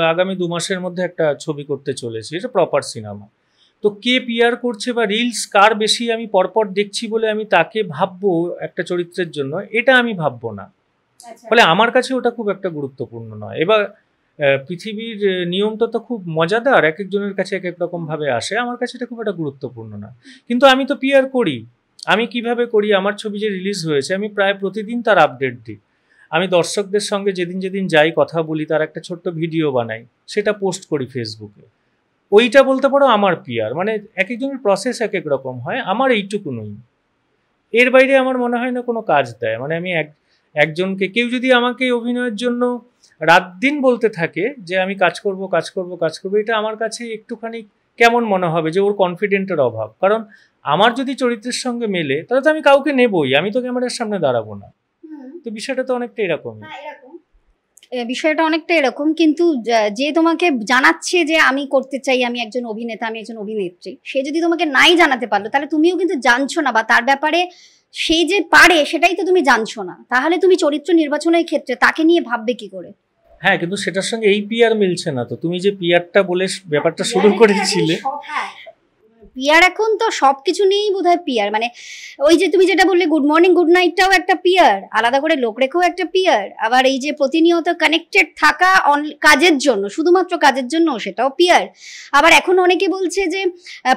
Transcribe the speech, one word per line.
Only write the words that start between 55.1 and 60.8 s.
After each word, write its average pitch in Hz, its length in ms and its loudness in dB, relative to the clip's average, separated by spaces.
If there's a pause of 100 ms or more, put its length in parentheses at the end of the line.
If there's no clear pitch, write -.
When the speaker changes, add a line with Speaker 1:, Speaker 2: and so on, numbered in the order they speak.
Speaker 1:
তো 233 60 -10
বিষয়টা 247 340 -6
তো 254 100 -4
অনেকটা 240 280 -6
এরকমই। 123 380 -4
Speaker 2:
হ্যাঁ, - 200 -16
এরকম। 285 380 -18 (720)
এ, 247 140 -6
বিষয়টা 311 400 0
অনেকটা 320 300 0
এরকম, 294 380 2
কিন্তু 311 500 2
যা-, 220 280 2
যে 269 220 -2
তোমাকে 330 380 2
জানাচ্ছে 277 760 2